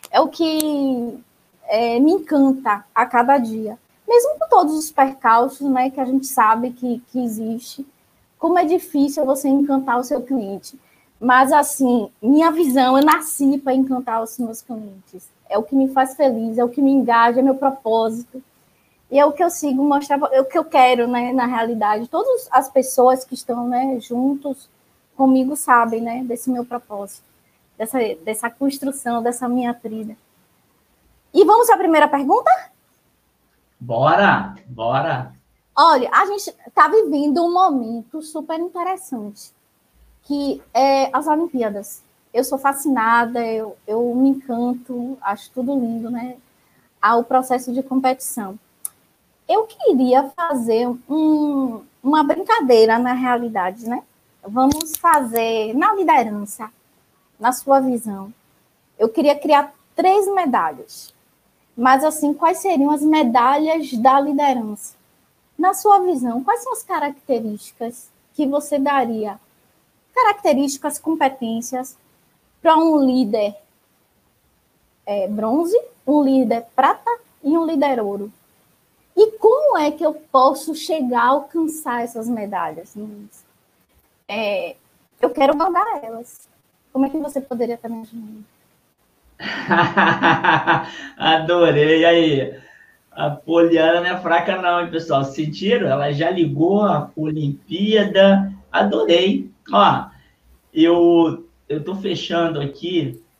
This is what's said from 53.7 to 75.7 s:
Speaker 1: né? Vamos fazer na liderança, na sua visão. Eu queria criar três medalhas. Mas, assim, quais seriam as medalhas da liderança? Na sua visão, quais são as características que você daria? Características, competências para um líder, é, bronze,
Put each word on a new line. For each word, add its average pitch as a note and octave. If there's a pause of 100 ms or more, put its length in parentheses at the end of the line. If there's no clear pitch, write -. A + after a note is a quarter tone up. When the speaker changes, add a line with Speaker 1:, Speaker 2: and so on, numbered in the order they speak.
Speaker 1:
né? B3 (440)
Vamos C4+
fazer A3+
na F#4+
liderança, A3+ (680)
na A3+
sua C4+
visão. A3+ (680)
Eu A3
queria C#4+
criar D4 (240)
três F#4+
medalhas. B3 (640)
Mas, C4
assim, D4+
quais E4+
seriam D4
as D4
medalhas D4
da C4
liderança? C#4 (640)
Na F4+
sua G4+
visão, B3+
quais A#4+
são B4+
as -
características A#3+ (240)
que D4+
você C#4+
daria? A#3 (760)
Características, D4+
competências C4 (640)
para D#4+
um D#4+
líder, A3+ (1500)
é, G3+
bronze, A3+ (320)